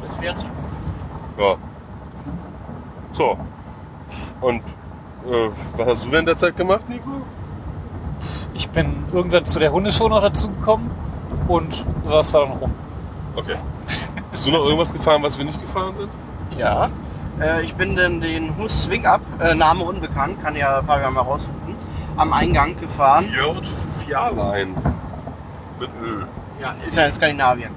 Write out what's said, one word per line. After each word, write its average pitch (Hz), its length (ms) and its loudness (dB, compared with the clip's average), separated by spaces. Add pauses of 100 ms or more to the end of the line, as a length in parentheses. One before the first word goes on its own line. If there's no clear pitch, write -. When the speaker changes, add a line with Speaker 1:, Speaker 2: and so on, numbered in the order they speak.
Speaker 1:
Das - 100 -8
fährt 175 220 -4
sich - 80 -6
gut. - 960 -6
Speaker 2:
Ja. 190 100 6 (1600)
So. 123 240 2 (1040)
Und, 120 180 2 (680)
äh, 117 220 2 (280)
was 117 120 0
hast 120 160 2
du 123 80 -6
während 165 160 4
der 165 80 4
Zeit 175 200 2
gemacht, 185 320 2
Nico? 240 200 -8 (1400)
Speaker 3:
Ich - 160 -6
bin 147 440 0
irgendwann 175 340 4
zu - 120 0
der 151 140 4
Hundeshow 208 360 2
noch 214 120 6
dazugekommen 214 680 2 (580)
und 165 360 0 (200)
saß 151 280 4
da 156 80 8
dann 135 120 2
rum. 127 200 -2 (640)
Speaker 2:
Okay. - 200 -4 (760)
Bist - 160 -2
du 139 40 4
noch 156 140 6
irgendwas 160 280 4
gefahren, 151 300 4
was 143 160 0
wir 143 60 -2
nicht 147 160 -4
gefahren 190 360 -4
sind? 202 140 -6 (480)
Speaker 1:
Ja. 117 300 4 (520)
Äh, 160 220 2
ich 165 120 -4
bin 185 220 0
dann 175 240 4
den 160 380 -2
Hus 214 260 0
Swing 175 220 0
Up, 185 160 6 (180)
äh, 165 140 6
Name 165 280 6
unbekannt, 165 640 -2
kann 151 100 -2
ja 139 320 4
Fabian 139 280 2
mal 131 80 4
raussuchen, - 520 -4 (420)
am 160 160 4
Eingang 147 460 4
gefahren. 147 540 6
Speaker 2:
Fjord 147 340 0 (400)
Fjarlein. 101 680 0 (1080)
Mit 123 80 -6 (120)
Ö. 113 220 -6 (380)
Speaker 1:
Ja, 131 140 -6 (120)
ist 160 100 -4
ja 156 100 8
in 143 60 2
Skandinavien. 143 640 2